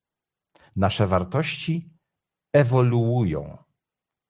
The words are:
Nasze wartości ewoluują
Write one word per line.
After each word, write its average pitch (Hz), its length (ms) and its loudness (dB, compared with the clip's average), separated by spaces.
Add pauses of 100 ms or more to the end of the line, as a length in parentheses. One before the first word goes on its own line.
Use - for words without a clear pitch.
(760)
Nasze 98 320 0
wartości 135 840 -4 (600)
ewoluują 117 1040 2 (720)